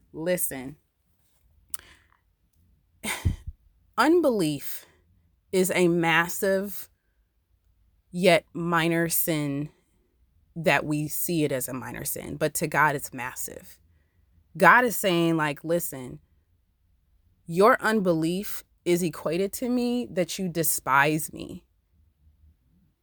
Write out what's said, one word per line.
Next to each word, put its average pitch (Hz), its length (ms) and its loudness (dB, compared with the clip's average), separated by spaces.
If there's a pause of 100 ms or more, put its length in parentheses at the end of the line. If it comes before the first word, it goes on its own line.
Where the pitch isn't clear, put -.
(140)
Listen, 151 640 -4 (2250)
<sighs> - 920 -6
unbelief 233 920 2 (640)
is 185 220 2
a 180 140 4
massive 170 1000 0 (1200)
yet 175 420 4
minor 170 560 0
sin 147 600 -2 (840)
that 156 300 0
we 151 220 -2
see 160 360 -2
it 139 80 0
as 131 160 -4
a 127 60 -10
minor 120 300 -10
sin, - 320 -8
but 151 200 -2
to 165 120 -2
God 147 280 4
it's - 180 -10
massive. - 640 -12 (800)
God 202 260 8
is 226 120 -2
saying, 170 420 2
like, 151 260 -4
"Listen, 147 560 -6 (1300)
your 196 360 4
unbelief 180 840 0 (200)
is 175 200 2
equated 180 500 -4
to 247 160 -4
me 240 380 -2
that 175 320 -4
you 185 100 -4
despise 151 840 2
me, - 320 -14 (1400)